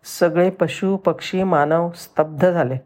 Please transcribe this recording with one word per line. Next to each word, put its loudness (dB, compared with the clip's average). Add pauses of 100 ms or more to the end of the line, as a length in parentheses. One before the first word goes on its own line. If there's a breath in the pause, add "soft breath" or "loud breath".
सगळे 2
पशु, -2
पक्षी, -2
मानव 2
स्तब्ध 0
झाले. -2